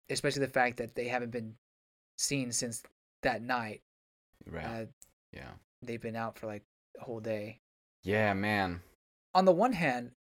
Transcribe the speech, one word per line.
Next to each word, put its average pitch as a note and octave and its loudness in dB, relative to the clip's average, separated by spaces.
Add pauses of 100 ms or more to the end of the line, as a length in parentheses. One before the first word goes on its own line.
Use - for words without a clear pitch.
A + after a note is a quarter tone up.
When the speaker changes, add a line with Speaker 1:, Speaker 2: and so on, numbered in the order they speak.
(100)
Speaker 1:
especially C#3 0
the C3 0
fact B2 2
that A#2 -6
they B2 -2
haven't A#2+ -2
been A2 -8 (640)
seen C3 -2
since A#2 -2 (400)
that A#2 0
night. A#2 -2 (720)
Speaker 2:
Right. E3 -6
Speaker 1:
Uh, A2+ -6 (460)
Speaker 2:
Yeah. - -14 (320)
Speaker 1:
they've A#2 -6
been A2+ -6
out A2+ -4
for, A2+ -10
like, G#2 -8 (360)
a - -14
whole A#2 -6
day. G#2+ -4 (440)
Speaker 2:
Yeah, G#2 4
man. F#2+ 2 (520)
Speaker 1:
On F#3 6
the F#3+ 10
one A3 4
hand, B2 0 (100)